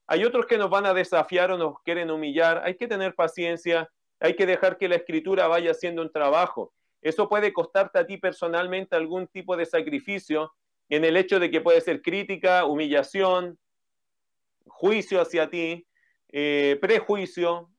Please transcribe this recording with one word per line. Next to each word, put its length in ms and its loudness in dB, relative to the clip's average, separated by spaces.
Hay 200 0
otros 200 0
que 140 2
nos 100 0
van 160 2
a 80 2
desafiar 580 2
o 60 -2
nos 260 -4
quieren 280 -4
humillar, 520 0
hay 120 -2
que 120 -8
tener 280 -4
paciencia, 760 -2
hay 160 2
que 100 2
dejar 320 2
que 100 -2
la 100 2
Escritura 500 0
vaya 240 2
haciendo 320 -4
un 80 -10
trabajo. 600 0
Eso 260 0
puede 260 0
costarte 440 0
a 80 2
ti 120 -12
personalmente 800 -4
algún 320 -4
tipo 300 -8
de 80 -2
sacrificio 880 -4
en 140 0
el 140 4
hecho 220 2
de 100 0
que 120 0
puede 200 6
ser 220 -4
crítica, 640 0
humillación, 920 0
juicio 520 0
hacia 300 0
ti, 380 -6
eh, 480 0
prejuicio, 1000 -2